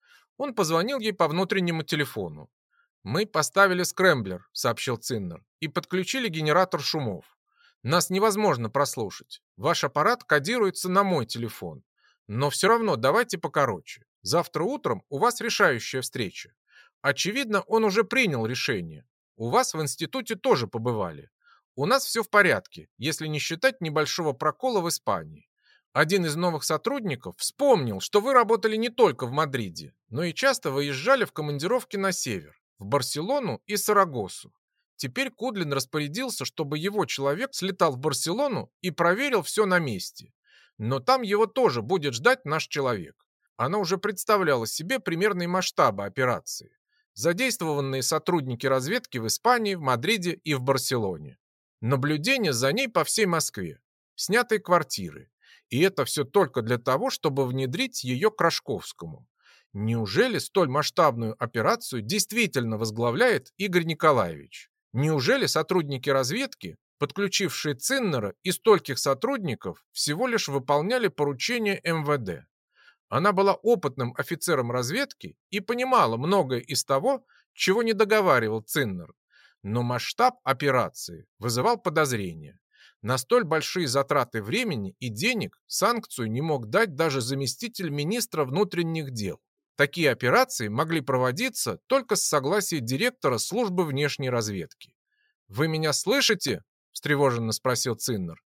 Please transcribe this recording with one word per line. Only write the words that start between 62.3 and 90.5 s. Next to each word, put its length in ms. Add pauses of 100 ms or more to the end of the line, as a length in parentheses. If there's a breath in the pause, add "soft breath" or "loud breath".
возглавляет 800
Игорь 260
Николаевич? 840 (220)
Неужели 540
сотрудники 640
разведки, 640 (220)
подключившие 800
Циннера 640
и 80
стольких 480
сотрудников, 920
всего 340
лишь 220
выполняли 580
поручения 800
М 200
В 140
Д? 280 (640 soft breath)
Она 240
была 220
опытным 640
офицером 560
разведки 640 (140)
и 100
понимала 560
многое 420
из 260
того, 400 (280 soft breath)
чего 320
не 80
договаривал 720
Циннер. 520 (480 soft breath)
Но 220
масштаб 580
операции 840 (100)
вызывал 400
подозрения. 800 (440 soft breath)
На 160
столь 260
большие 420
затраты 560
времени 560
и 120
денег 580
санкцию 600
не 120
мог 260
дать 300
даже 240
заместитель 720
министра 540
внутренних 680
дел. 280 (360)
Такие 340
операции 560